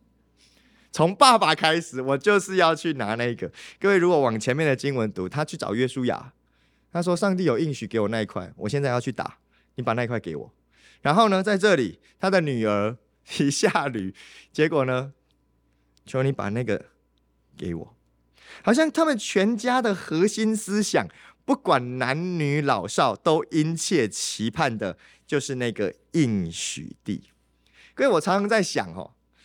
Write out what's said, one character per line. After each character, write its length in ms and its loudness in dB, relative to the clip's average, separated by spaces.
从 240 2
爸 240 8
爸 160 4
开 260 2
始， 220 -8
我 160 0
就 220 4
是 160 -6
要 180 4
去 200 -4
拿 200 -4
那 180 -2
个。 200 -8
各 120 2
位， 60 4
如 120 4
果 120 4
往 200 0
前 160 0
面 100 0
的 80 2
经 220 -4
文 160 -2
读， 160 -6
他 160 -4
去 120 -12
找 200 -6
约 100 0
书 200 -4
亚， 260 -4
他 100 -4
说 160 0
：“上 200 0
帝 80 -2
有 160 2
应 120 -2
许 140 -8
给 140 -2
我 80 0
那 140 -2
一 40 -4
块， 300 -10
我 120 -6
现 140 -2
在 80 0
要 100 0
去 120 -6
打， 260 -10
你 80 -8
把 80 0
那 100 0
一 60 -2
块 100 -4
给 160 -8
我。” 180 -12
然 140 0
后 140 4
呢， 160 0
在 120 0
这 200 4
里， 240 -2
他 100 -2
的 120 4
女 260 0
儿 320 0
一 100 2
下 380 0
驴， 260 -6
结 160 2
果 160 2
呢， 280 -4
求 160 -2
你 100 2
把 160 -6
那 140 -4
个 240 -4
给 180 -6
我。 220 -12
好 100 2
像 180 4
他 140 2
们 120 2
全 400 0
家 240 0
的 140 0
核 320 0
心 280 0
思 280 -2
想， 260 0
不 120 2
管 420 0
男 400 -2
女 220 0
老 260 0
少， 300 0
都 340 2
殷 260 0
切 320 0
期 420 -6
盼 260 -2
的 220 -6
就 140 0
是 140 -8
那 180 -2
个 220 -4
应 380 0
许 520 -10
地。 280 -10
各 100 0
位， 100 4
我 60 4
常 200 2
常 80 -2
在 140 2
想 320 -4
哦， 180 -14